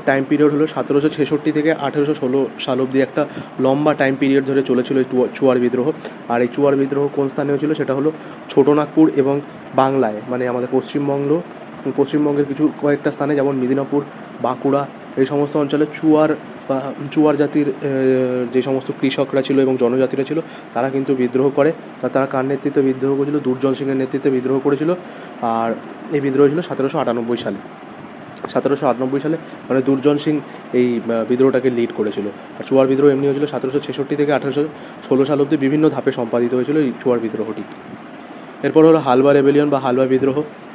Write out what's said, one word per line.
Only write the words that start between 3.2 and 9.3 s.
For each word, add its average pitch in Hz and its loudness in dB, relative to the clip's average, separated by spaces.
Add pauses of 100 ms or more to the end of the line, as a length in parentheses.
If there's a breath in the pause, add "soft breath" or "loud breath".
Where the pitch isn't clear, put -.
লম্বা 143 4
টাইম 135 2
পিরিয়ড 135 2
ধরে 135 2
চলেছিল 127 2
এই 127 4
চুয়া-, 123 2
চুয়ার 127 4
বিদ্রোহ। 123 0 (360 loud breath)
আর 120 2
এই 123 2
চুয়ার 139 2
বিদ্রোহ 139 0
কোন 139 0
স্থানে 143 -2
হয়েছিল? 151 0
সেটা 135 -2
হলো 143 0 (380 loud breath)
ছোটনাগপুর 147 4
এবং 139 2 (340)